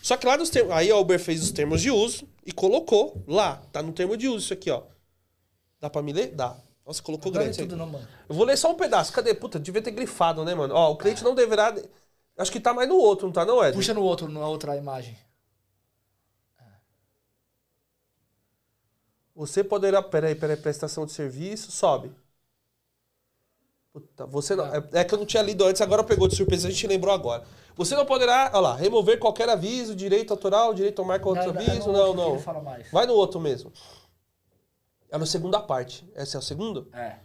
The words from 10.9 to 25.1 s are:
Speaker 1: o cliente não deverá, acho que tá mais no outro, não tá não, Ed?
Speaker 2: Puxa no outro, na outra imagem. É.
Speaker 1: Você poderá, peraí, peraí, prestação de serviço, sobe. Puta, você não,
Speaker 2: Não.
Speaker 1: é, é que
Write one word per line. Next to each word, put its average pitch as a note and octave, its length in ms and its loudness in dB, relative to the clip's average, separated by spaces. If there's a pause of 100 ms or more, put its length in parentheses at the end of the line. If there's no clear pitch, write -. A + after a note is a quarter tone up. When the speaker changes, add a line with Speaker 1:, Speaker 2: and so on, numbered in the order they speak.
Speaker 1:
o D#3 60 -2
cliente G#3 260 -2
não B3 100 2
deverá, A3 400 4 (640)
acho F#3 140 -4
que A#3+ 80 -6
tá A#3+ 160 2
mais B3 120 0
no E4+ 100 2
outro, G3+ 280 6
não F#3 80 -6
tá E3+ 100 2
não, A3 220 4
Ed? C3+ 80 4
Speaker 2:
Puxa G3 220 -2
no G#3 80 0
outro, E3+ 260 -2
na D3+ 180 -8
outra D3+ 300 -6
imagem. C3 400 -10 (1400)
É. A#2+ 100 -20 (2750)
Speaker 1:
Você D#3+ 280 -4
poderá, G3 400 2
peraí, D#3+ 320 -2
peraí, D#3 200 -4
prestação D3+ 520 -8
de D3+ 40 -16
serviço, D#3 600 -10
sobe. C#3 400 0 (1800)
Puta, - 360 -16
você C#3+ 280 -2
não, F3+ 120 -2
Speaker 2:
Não. C#3 80 -6
Speaker 1:
é, D3 80 -2 (100)
é F3 100 4
que F3 100 2